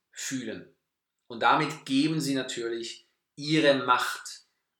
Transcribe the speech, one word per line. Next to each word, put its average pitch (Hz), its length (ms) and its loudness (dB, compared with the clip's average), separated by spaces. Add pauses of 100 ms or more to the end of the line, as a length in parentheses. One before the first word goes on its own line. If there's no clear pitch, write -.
(180)
fühlen. 110 500 -8 (600)
Und 117 120 -10
damit 139 460 2
geben 151 340 2
sie 135 140 -2
natürlich 117 720 -6 (300)
ihre 147 380 4
Macht - 680 -2 (380)